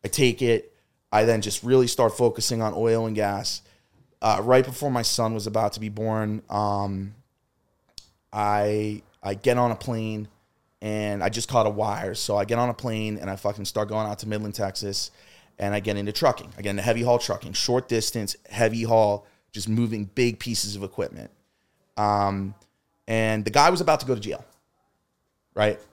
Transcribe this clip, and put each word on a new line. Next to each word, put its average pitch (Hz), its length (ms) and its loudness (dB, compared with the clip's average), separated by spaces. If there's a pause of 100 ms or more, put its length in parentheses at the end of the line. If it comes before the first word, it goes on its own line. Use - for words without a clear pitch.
I - 60 -4
take 127 320 4
it. 117 340 2 (380)
I 107 100 6
then 113 180 4
just - 220 -4
really 127 240 6
start 120 300 2
focusing 113 440 0
on 107 140 -2
oil 113 300 2
and 110 100 -4
gas. 101 460 -2 (600)
Uh, 107 220 4
right 127 220 6
before 135 260 -4
my 123 100 0
son 113 320 0
was 107 140 -4
about 107 260 0
to - 60 -12
be 110 80 -6
born, 107 640 -2
um, 101 680 -2 (1160)
I, 104 680 0 (220)
I 101 120 -4
get 120 220 2
on 120 140 2
a 110 40 -2
plane 110 520 -6 (540)
and 104 420 -4
I 101 60 2
just 107 180 -6
caught 117 180 4
a 107 40 2
wire. 104 440 -4
So - 220 -2
I 101 80 2
get 117 160 0
on 123 80 2
a 120 60 -2
plane 110 440 -4
and 87 120 -8
I 95 80 -8
fucking 101 280 -6
start 107 220 -4
going 107 200 -2
out 104 120 -8
to 110 80 -10
Midland, 107 280 -6
Texas, 101 560 -4 (460)
and 101 160 -2
I 104 60 0
get 101 160 -2
into 101 160 -6
trucking. - 460 0
I - 40 -14
get 101 100 -4
into 98 120 -4
heavy 117 200 2
haul 120 160 4
trucking, 92 340 -6
short 123 340 0
distance, 110 480 -2 (140)
heavy 113 340 0
haul, 107 420 2 (260)
just 107 180 -8
moving 110 360 0
big 117 340 0
pieces 104 360 -6
of 98 80 -8
equipment. - 460 -8 (680)
Um, 101 580 0 (520)
and 110 360 0
the 104 80 -2
guy 143 180 8
was 180 120 2
about 156 180 4
to 131 60 -8
go 131 100 0
to 104 60 -8
jail, - 240 -10 (1080)
right? 107 260 2 (140)